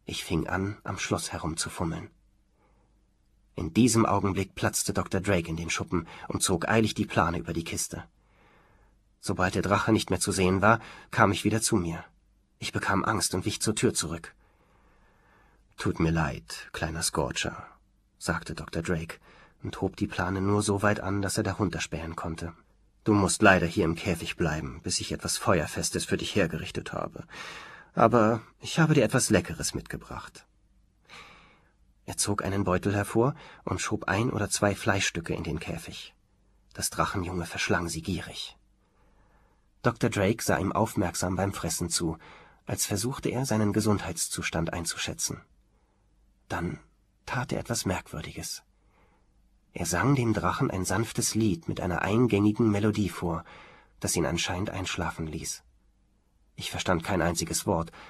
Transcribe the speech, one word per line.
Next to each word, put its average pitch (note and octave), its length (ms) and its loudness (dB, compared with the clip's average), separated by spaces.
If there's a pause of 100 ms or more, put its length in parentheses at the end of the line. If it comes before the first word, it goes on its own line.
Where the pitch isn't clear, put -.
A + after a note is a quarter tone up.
Ich - 200 -6
fing - 240 0
an, F#2+ 340 -2
am G2+ 160 -6
Schloss - 320 -2
herumzufummeln. E2 800 -6 (1400)
In E2 180 -4
diesem A2+ 320 8
Augenblick F#2+ 520 2
platzte - 360 -2
Doktor F#2+ 280 0
Drake F2+ 280 2
in D#2+ 80 -4
den E2 140 -6
Schuppen E2+ 380 -2 (180)
und - 160 -2
zog F2 260 0
eilig A2 260 4
die - 120 0
Plane E2+ 320 2
über E2+ 140 -6
die E2 100 -4
Kiste. - 400 -6 (1200)
Sobald F2+ 280 2
der F#2+ 80 2
Drache G2 280 2
nicht G#2+ 200 4
mehr F#2 100 2
zu G2 120 0
sehen F#2 280 4
war, A2 200 6 (300)
kam G2+ 220 4
ich - 120 -2
wieder G#2+ 180 2
zu - 140 2
mir. E2+ 280 -2 (540)
Ich - 140 -8
bekam G2 340 0
Angst G#2+ 280 0
und F#2+ 120 0
wich G2+ 160 -4
zur G#2+ 120 0
Tür G#2 200 2
zurück. E2 400 -6 (1400)
"Tut F#2+ 200 0
mir E2 120 4
leid, - 600 -2
kleiner D#2+ 300 -4
Scorcher", - 600 -2 (540)
sagte - 360 -4
Doktor E2 280 -6
Drake E2 340 -4 (460)
und - 180 -8
hob F#2+ 160 -2
die G#2 120 -2
Plane F#2+ 340 -2
nur G#2 180 4
so G2+ 220 2
weit G#2 180 4
an, G2 220 -2
dass G2 160 -2
er G#2+ 40 2
darunter F#2+ 380 0
spähen D#2+ 360 -6
konnte. E2 360 -8 (520)
"Du G#2+ 100 6
musst F#2+ 260 2
leider F#2 240 8
hier E2+ 220 2
im E2 80 2
Käfig E2 420 -4
bleiben, D#2 460 -4
bis - 180 -4
ich - 100 -8
etwas - 280 -4
Feuerfestes E2+ 640 0
für F#2+ 140 0
dich E2 180 -4
hergerichtet E2 560 -2
habe. - 320 -8 (720)
Aber A#2 480 6 (180)
ich - 180 -4
habe D#3 140 6
dir C#3 120 6
etwas A2+ 260 2
Leckeres E2+ 440 2
mitgebracht." - 720 -12 (1600)
Er - 140 -8
zog - 260 0
einen G2 200 0
Beutel F#2 300 2
hervor A2+ 400 2 (300)
und F2+ 160 -2
schob - 240 -4
ein G#2+ 240 2
oder G#2 220 -2
zwei G#2 240 4
Fleischstücke F#2+ 580 0
in - 120 -4
den E2 160 -4
Käfig. - 540 -10 (600)
Das - 160 -4
Drachenjunge F2 560 -2
verschlang F2 420 0
sie D#2+ 140 -6
gierig. - 560 -6 (1200)
Doktor B2 260 2
Drake G2+ 340 2
sah - 140 2
ihm F#2+ 160 0
aufmerksam F#2 640 0
beim G2 160 0
Fressen E2+ 380 -4
zu, E2 260 -2 (480)
als - 220 -4
versuchte G#2+ 420 -2
er, B2+ 160 -2
seinen G#2+ 300 2
Gesundheitszustand F#2+ 960 0
einzuschätzen. - 720 -6 (1080)
Dann E2+ 300 -4 (480)
tat - 260 -4
er - 80 -4
etwas - 240 -4
Merkwürdiges. - 800 -6 (1120)
Er F2+ 100 -4
sang F#2 300 2
dem A#2+ 180 2
Drachen F#2 380 0
ein F#2 160 -2
sanftes A2 480 0
Lied G#2 340 2
mit G2+ 140 -4
einer F2+ 180 0
eingängigen G#2+ 720 4
Melodie G2+ 400 2
vor, E2 340 -4 (560)
das - 160 -2
ihn E2+ 80 2
anscheinend F2+ 460 -2
einschlafen F2 560 -6
ließ. D#2 360 -8 (920)
Ich - 140 -8
verstand E2+ 340 0
kein F#2+ 160 0
einziges E2 460 -2
Wort, E2 260 0 (180)